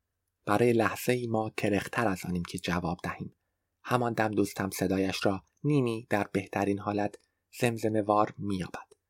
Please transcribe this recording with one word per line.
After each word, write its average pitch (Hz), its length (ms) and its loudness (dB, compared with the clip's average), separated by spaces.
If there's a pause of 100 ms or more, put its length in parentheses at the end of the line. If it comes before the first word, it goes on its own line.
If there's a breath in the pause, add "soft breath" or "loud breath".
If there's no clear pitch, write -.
(460)
برای 113 280 4
لحظه 110 380 2
ای 123 160 -2
ما 110 220 0
کرختر 107 580 0
از 95 180 -2
آنیم 87 180 -2
که - 140 -8
جواب 87 460 -2
دهیم. - 320 -8 (480)
همان 120 300 0
دم 107 180 0
دوستم 101 380 0
صدایش 95 560 0
را 95 180 0 (200)
نیمی 123 460 0
در 101 240 0
بهترین 101 460 -2
حالت 101 400 -2 (400)
زمزمه 113 420 0
وار 107 360 4
می‌یابد. 98 500 -6 (220)